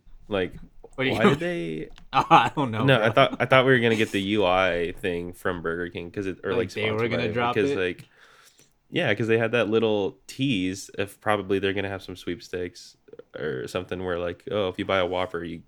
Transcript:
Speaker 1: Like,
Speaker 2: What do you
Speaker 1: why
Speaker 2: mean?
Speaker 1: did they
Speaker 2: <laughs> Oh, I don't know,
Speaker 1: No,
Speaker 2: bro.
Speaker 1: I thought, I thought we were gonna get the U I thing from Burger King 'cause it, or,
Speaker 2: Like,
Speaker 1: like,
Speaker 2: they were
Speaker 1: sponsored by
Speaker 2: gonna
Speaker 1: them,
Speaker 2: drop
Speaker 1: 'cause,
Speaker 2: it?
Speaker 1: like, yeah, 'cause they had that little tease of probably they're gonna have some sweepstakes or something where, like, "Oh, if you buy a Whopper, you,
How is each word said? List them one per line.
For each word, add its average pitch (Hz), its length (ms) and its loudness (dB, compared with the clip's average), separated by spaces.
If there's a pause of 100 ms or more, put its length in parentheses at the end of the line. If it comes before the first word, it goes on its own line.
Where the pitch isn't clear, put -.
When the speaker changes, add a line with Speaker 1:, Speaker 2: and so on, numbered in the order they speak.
(300)
Speaker 1:
Like, 95 240 0 (420)
Speaker 2:
What 131 80 -2
do 131 60 0
you - 60 0
Speaker 1:
why 107 100 2
Speaker 2:
mean? - 60 8
Speaker 1:
did 143 80 0
they 170 500 -6 (120)
Speaker 2:
<laughs> - 120 -20
Oh, 131 160 4
I 123 260 6
don't 135 160 -2
know, 110 140 0
Speaker 1:
No, 135 120 6
Speaker 2:
bro. 107 100 2
Speaker 1:
I - 40 4
thought, - 300 4
I 120 40 0
thought 127 200 6
we 135 80 6
were 127 60 4
gonna 117 180 4
get 107 140 2
the 101 100 0
U 101 240 2
I 90 540 2
thing 87 340 -4
from 90 280 -6
Burger 85 280 -4
King 87 220 -10
'cause 104 160 -6
it, 92 180 -8
or, 98 60 -2
Speaker 2:
Like, 92 80 0
Speaker 1:
like, 92 140 -2
Speaker 2:
they 107 180 -4
were 107 60 -4
Speaker 1:
sponsored 117 140 0
by 120 60 -2
Speaker 2:
gonna 120 100 -2
Speaker 1:
them, 107 60 -4
Speaker 2:
drop 120 220 -2
Speaker 1:
'cause, 107 160 2
Speaker 2:
it? 143 60 -2
Speaker 1:
like, 90 280 -4 (840)
yeah, 143 240 2
'cause 110 140 -2
they 113 100 4
had 113 140 2
that 117 180 2
little 107 580 2
tease 95 600 -2 (100)
of - 220 -6
probably 101 400 0
they're 98 140 0
gonna 98 160 -4
have 98 140 -8
some 92 120 -12
sweepstakes - 800 -10 (420)
or 65 300 -6
something 92 380 -6
where, 90 120 -2
like, 85 320 -6
"Oh, 98 200 -2
if 92 100 -8
you 98 60 -4
buy 95 140 2
a 90 60 2
Whopper, 90 380 -2
you, 85 240 -10